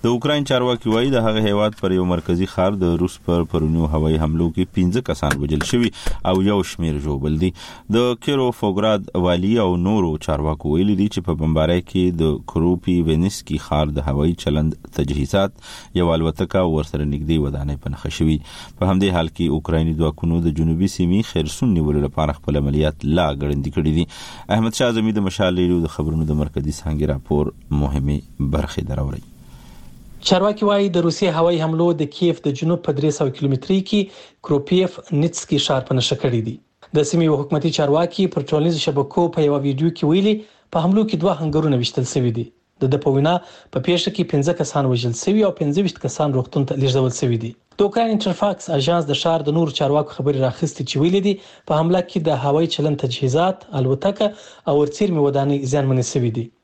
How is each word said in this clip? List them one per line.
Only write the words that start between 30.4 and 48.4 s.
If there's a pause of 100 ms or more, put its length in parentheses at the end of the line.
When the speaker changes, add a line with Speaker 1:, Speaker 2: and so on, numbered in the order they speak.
Speaker 2:
وایي
د
روسي
هوایي
حملو (140)
د
کیف
د
جنوب
په
درې
سوه
کیلومترۍ
کې (480)
کروپیف (220)
نیتسکي
ښار
په
نښه
کړی
دی. (440)
د
سیمې
یو
حکومتي
چارواکي (100)
پر
ټولنیزو
شبکو (140)
په
یوه
ویډیو
کې
ویلي، (380)
په
حملو
کې
دوه
هنګرونه
ویشتل
شوي
دي. (380)
د
ده
په
وینا، (400)
په
پیښه
کې
پنځه
کسان
وژل
شوي
او (100)
پنځه
ویشت
کسان
روغتون
ته
لېږدول
شوي
دي. (280)
د
اوکراین
انټرفاکس